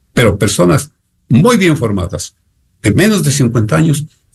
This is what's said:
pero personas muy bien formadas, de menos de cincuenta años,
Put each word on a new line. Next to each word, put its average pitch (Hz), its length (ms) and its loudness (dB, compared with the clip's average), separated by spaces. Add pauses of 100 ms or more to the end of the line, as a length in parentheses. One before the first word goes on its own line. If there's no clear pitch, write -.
(120)
pero 117 240 2
personas 147 540 0 (400)
muy 208 260 4
bien 180 220 0
formadas, 101 560 -6 (480)
de 107 100 2
menos 196 300 2
de 147 80 -2
cincuenta 117 460 -2
años, 160 280 0 (300)